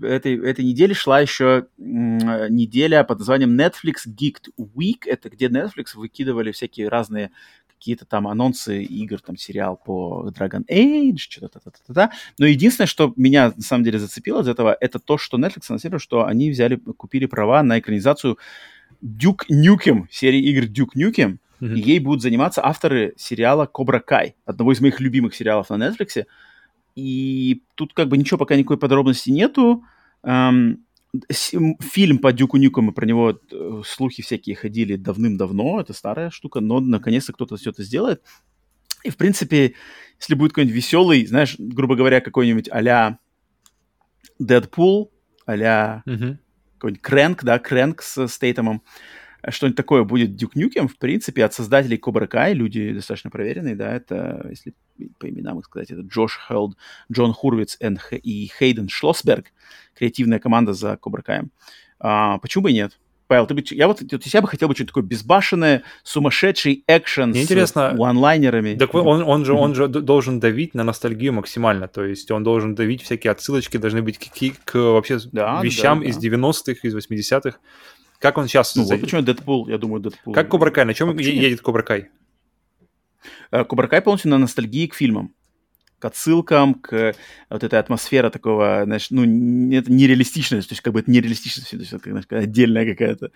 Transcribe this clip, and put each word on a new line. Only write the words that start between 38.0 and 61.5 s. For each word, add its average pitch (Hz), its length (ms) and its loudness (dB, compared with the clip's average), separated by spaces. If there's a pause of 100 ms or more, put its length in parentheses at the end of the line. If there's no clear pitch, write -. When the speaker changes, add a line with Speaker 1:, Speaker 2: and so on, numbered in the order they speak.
Speaker 1:
И, 226 60 -8
в 135 60 -10
принципе, 151 580 2 (460)
если - 140 -2
будет 151 180 2
какой-нибудь 127 240 2
весёлый, 156 500 4
знаешь, 131 320 0
грубо 127 380 -2
говоря, 127 240 4
какой-нибудь 117 500 0
а-ля 117 480 2 (1200)
Дэдпул, 170 720 2 (360)
а-ля 110 600 0
Speaker 2:
Мгм. 127 320 -6 (400)
Speaker 1:
какой-нибудь 107 240 -6
Крэнк, 147 420 2
да, 120 140 4
Крэнк 135 440 -2
с 131 260 -6
Стейтемом, 117 540 -2 (600)
э, - 80 -10
что-нибудь 131 260 -2
такое 131 280 2
будет 107 320 -2
Дюк 113 200 -6
Нюкем, 160 320 -2
в - 100 -20
принципе, 131 460 -2
от 107 100 0
создателей 120 420 0
Кобра 107 300 -2
Кай, 147 280 0
люди 110 380 -4
достаточно 104 380 -12
проверенные, 117 460 -8
да, 107 180 -6
это, 92 560 -10
если - 240 -18 (440)
по - 100 -14
именам - 320 -10
их - 60 -16
сказать, - 260 -14
это 87 100 -14
Джош 107 360 -4 (100)
Хелд, 104 280 -4 (360)
Джон 117 200 2
Хурвиц 113 480 -4
and 104 180 -4
Х-, - 180 -14
и 104 300 -10 (120)
Хейден 117 300 0
Шлосберг, - 580 0 (480)
креативная 117 460 0
команда 117 320 2
за 101 240 -6
Кобра 101 260 -10
Каем. 101 280 -6 (500)